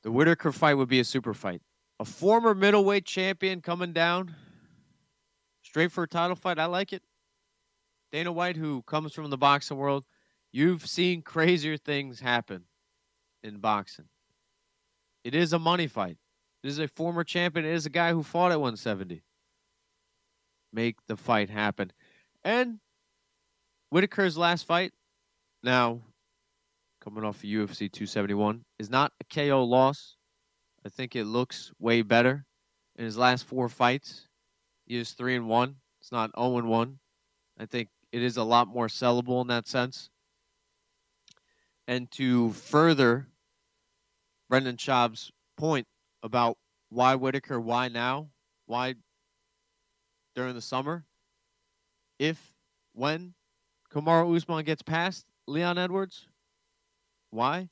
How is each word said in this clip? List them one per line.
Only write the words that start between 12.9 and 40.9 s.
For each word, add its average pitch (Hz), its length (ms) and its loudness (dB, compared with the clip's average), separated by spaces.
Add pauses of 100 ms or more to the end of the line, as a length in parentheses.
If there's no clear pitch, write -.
in 104 160 -16
boxing. 101 500 -4 (1120)
It 127 120 -6
is 165 180 2
a 170 60 0
money 165 280 0
fight. 90 300 -6 (460)
It 135 40 -8
is 143 120 -8
a 151 100 -4
former 170 340 -4
champion. 170 420 -2
It 156 80 -2
is 160 120 -4
a 156 40 -6
guy 170 220 2
who 165 120 0
fought 175 280 0
at 156 80 2
one 123 160 -2
seventy. 95 480 -8 (1500)
Make 113 240 -2 (100)
the 110 80 -6
fight 104 340 0
happen. 104 440 -4 (500)
And 233 360 -2 (1080)
Whitaker's 185 480 2
last 170 280 0
fight, 175 260 0 (720)
now 120 380 2 (1000)
coming 107 240 -8
off 104 140 -6
of - 40 -18
U 104 200 -2
F 101 100 -6
C 104 160 -8
two - 160 -8
seventy-one, 104 580 -2 (160)
is 107 100 -10
not 135 300 2
a - 60 -16
K 143 260 -2
O 135 140 4
loss. 131 500 2 (680)
I 101 40 -10
think 127 280 -8
it 107 80 0
looks - 520 -4
way 117 240 4
better. 120 440 4 (500)
In 120 80 -10
his 110 140 -8
last 123 280 2
four 127 220 -2
fights, - 600 -2 (560)
he 120 100 -10
is 117 160 -6
three 127 240 -2
and 117 140 -4
one. 123 260 2 (240)
It's - 140 -16
not 113 200 -2
oh 123 240 0
and 117 120 -2
one. 117 300 0 (600)
I 110 60 -10
think 117 240 -8 (240)
it 120 80 -2
is 123 160 -2
a 117 60 0
lot 117 260 4
more 117 180 -2
sellable 123 540 0
in 123 60 -4
that 120 200 -2
sense. 127 420 -4 (1800)